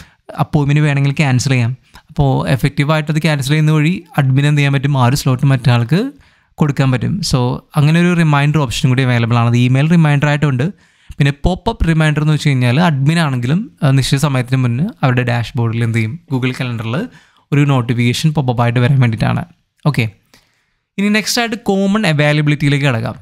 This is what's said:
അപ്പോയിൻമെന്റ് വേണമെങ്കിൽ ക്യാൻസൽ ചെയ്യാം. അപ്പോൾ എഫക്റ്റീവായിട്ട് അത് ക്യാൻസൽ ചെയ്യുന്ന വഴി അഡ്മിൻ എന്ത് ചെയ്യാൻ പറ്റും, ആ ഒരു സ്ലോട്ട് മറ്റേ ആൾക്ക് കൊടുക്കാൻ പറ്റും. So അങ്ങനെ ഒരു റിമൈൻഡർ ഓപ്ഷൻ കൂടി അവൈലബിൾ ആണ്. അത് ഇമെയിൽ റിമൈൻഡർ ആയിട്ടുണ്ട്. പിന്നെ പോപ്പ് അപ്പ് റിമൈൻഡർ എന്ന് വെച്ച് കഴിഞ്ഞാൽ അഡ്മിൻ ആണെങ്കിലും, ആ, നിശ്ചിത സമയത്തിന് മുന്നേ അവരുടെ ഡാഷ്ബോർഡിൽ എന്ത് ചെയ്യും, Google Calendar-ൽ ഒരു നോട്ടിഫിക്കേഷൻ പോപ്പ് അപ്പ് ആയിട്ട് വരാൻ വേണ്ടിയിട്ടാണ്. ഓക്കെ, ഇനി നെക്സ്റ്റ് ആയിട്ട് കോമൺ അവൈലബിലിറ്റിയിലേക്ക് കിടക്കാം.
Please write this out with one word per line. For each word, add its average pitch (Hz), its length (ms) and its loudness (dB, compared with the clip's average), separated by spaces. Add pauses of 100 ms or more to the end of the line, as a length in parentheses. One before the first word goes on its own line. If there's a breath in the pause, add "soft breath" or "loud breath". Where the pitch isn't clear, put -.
(400 loud breath)
അപ്പോയിൻമെന്റ് 143 400 0
വേണമെങ്കിൽ 139 320 0
ക്യാൻസൽ 135 380 0
ചെയ്യാം. 127 260 0 (320 loud breath)
അപ്പോൾ 139 400 0
എഫക്റ്റീവായിട്ട് 151 640 -2
അത് 151 100 -2
ക്യാൻസൽ 143 260 -2
ചെയ്യുന്ന 156 240 2
വഴി 156 220 2 (240)
അഡ്മിൻ 135 280 2
എന്ത് 147 120 2
ചെയ്യാൻ 143 140 2
പറ്റും, 139 260 0
ആ 123 80 2
ഒരു 123 100 2
സ്ലോട്ട് 135 300 0
മറ്റേ 131 260 2
ആൾക്ക് 147 380 0 (480 soft breath)
കൊടുക്കാൻ 139 320 0
പറ്റും. 117 300 -2
So 156 180 -2 (380)
അങ്ങനെ 156 240 2
ഒരു 175 140 2
റിമൈൻഡർ 151 460 2
ഓപ്ഷൻ 135 280 -2
കൂടി 127 140 2
അവൈലബിൾ 120 340 0
ആണ്. 117 120 2
അത് 117 80 2
ഇമെയിൽ 127 340 2
റിമൈൻഡർ 151 380 2
ആയിട്ടുണ്ട്. 143 360 0 (540 soft breath)
പിന്നെ 143 140 2 (120)
പോപ്പ് 180 260 -2
അപ്പ് 202 180 -2
റിമൈൻഡർ 156 340 2
എന്ന് 151 120 2
വെച്ച് 147 140 0
കഴിഞ്ഞാൽ 127 320 2
അഡ്മിൻ 160 380 2
ആണെങ്കിലും, 139 520 -2 (120)
ആ, 147 80 2
നിശ്ചിത 135 280 2
സമയത്തിന് 131 440 -2
മുന്നേ 123 220 -2 (180)
അവരുടെ 123 200 0
ഡാഷ്ബോർഡിൽ 117 640 -2
എന്ത് 113 140 -2
ചെയ്യും, 110 220 -4 (120)
Google 127 200 -2
Calendar-ൽ 117 420 -6 (580 soft breath)
ഒരു 143 120 2
നോട്ടിഫിക്കേഷൻ 120 680 0
പോപ്പ് 135 180 -2
അപ്പ് 120 120 -2
ആയിട്ട് 120 180 0
വരാൻ 131 200 2
വേണ്ടിയിട്ടാണ്. 120 440 0 (420)
ഓക്കെ, 135 180 0 (960 soft breath)
ഇനി 196 100 0
നെക്സ്റ്റ് 214 320 -2
ആയിട്ട് 233 160 -4
കോമൺ 196 500 0
അവൈലബിലിറ്റിയിലേക്ക് 147 800 0
കിടക്കാം. 120 360 -2